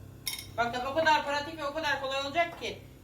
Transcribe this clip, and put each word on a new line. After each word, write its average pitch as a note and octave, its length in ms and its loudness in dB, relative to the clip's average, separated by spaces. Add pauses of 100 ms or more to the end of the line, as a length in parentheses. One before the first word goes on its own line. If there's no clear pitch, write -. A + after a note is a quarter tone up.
(580)
Bakın A#3+ 280 0
o C#4 100 -2
kadar D#4 300 6
pratik D4 320 -2
ve D4 80 -4
o C#4+ 80 -2
kadar C#4+ 280 0
kolay C4+ 200 0
olacak E4+ 400 0
ki. A3 200 -6 (220)